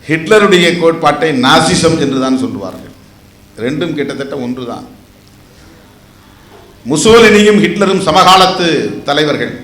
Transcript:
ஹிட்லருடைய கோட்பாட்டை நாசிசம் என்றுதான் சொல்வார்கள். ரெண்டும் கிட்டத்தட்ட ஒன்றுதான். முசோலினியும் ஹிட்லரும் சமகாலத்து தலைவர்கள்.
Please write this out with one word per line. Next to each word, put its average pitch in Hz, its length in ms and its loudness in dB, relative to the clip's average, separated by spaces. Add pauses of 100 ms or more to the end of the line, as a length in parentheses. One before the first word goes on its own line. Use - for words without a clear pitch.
(100)
ஹிட்லருடைய 180 560 2 (160)
கோட்பாட்டை 160 480 0 (160)
நாசிசம் 165 500 2 (100)
என்றுதான் 131 380 -2
சொல்வார்கள். 101 500 -12 (680)
ரெண்டும் 151 340 -6
கிட்டத்தட்ட 139 380 -8 (100)
ஒன்றுதான். 120 400 -10 (2000)
முசோலினியும் 208 720 4
ஹிட்லரும் 185 440 -2
சமகாலத்து 185 600 2 (400)
தலைவர்கள். 139 460 -2 (120)